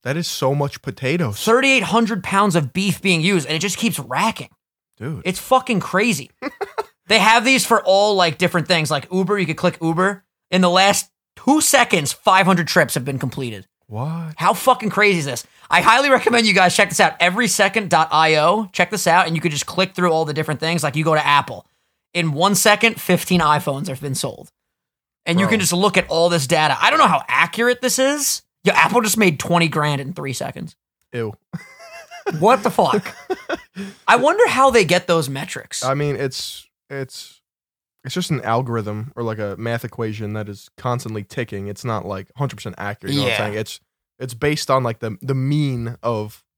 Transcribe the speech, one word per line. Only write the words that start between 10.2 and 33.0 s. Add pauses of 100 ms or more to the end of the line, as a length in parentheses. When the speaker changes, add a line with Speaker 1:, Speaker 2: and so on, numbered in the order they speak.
Speaker 2:
In
the
last (260)
two
seconds,
five
hundred
trips
have
been
completed. (200)
Speaker 1:
What?
Speaker 2:
How
fucking
crazy
is
this? (240)
I
highly
recommend
you
guys
check
this
out.
Every
second
dot
I
O.
Check
this
out,
and
you
could
just
click
through
all
the
different
things.
Like,
you
go
to
Apple. (480)
In
one
second,
fifteen
iPhones
have
been
sold. (720)
And
you
Speaker 1:
Bro.
Speaker 2:
can
just
look
at
all
this
data.
I
don't
know
how
accurate
this
is. (220)
Yo,
Apple
just
made
twenty
grand
in
three
seconds. (380)
Speaker 1:
Ew. (1040)
Speaker 2:
What
the
fuck? (500)